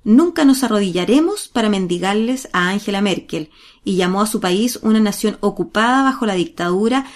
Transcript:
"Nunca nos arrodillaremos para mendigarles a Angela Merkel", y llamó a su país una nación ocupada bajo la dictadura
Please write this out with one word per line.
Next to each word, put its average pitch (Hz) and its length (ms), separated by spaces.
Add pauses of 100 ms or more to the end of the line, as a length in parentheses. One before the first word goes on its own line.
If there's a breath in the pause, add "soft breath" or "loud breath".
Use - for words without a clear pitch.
"Nunca 320 400
nos 269 220
arrodillaremos 214 840
para 226 220
mendigarles 196 840
a 180 180
Angela 196 300
Merkel", 180 520 (340 soft breath)
y 196 100
llamó 185 260
a 214 60
su 214 140
país 196 400
una 220 180
nación 208 400
ocupada 214 640
bajo 262 220
la 208 80
dictadura 196 720 (100)